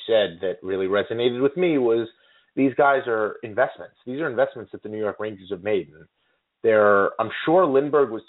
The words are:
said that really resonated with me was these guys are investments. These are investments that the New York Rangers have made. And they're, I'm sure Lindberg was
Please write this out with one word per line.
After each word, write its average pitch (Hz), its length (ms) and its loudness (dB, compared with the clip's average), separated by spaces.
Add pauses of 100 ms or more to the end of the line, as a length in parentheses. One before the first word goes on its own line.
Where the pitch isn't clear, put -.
said 101 360 2
that 90 200 -4
really 95 240 -4
resonated 117 560 0
with 139 160 0
me 170 220 0
was 117 280 0 (480)
these 135 200 2
guys 139 320 4
are 107 340 -2
investments. 110 540 -4 (100)
These 127 140 -8
are 160 100 -6
investments 120 420 -4
that 101 120 -16
the 107 60 -12
New 107 100 -8
York 104 200 -4
Rangers 98 300 -12
have 92 140 -10
made. 98 240 -2
And 80 180 -20 (560)
they're, 104 480 4 (100)
I'm 110 120 -4 (140)
sure 175 200 4
Lindberg 139 460 2
was 110 180 -8